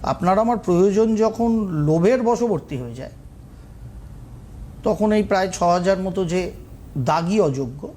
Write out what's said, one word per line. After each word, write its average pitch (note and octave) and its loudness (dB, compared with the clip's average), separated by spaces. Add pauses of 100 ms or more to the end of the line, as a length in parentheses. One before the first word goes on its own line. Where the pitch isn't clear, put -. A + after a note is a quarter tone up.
আপনার F3+ 2
আমার A#3 2
প্রয়োজন G3+ 4
যখন A3 2
লোভের E3 2
বশবর্তী A3 0
হয়ে A#2+ -8
যায়, B2+ -12 (1700)
তখন G#3+ 2
এই G#3+ 4
প্রায় F#3+ 0
ছ - -4
হাজার F3+ 2
মতো F#3 -2
যে F3 -2 (460)
দাগি E3+ 0
অযোগ্য C#3+ -2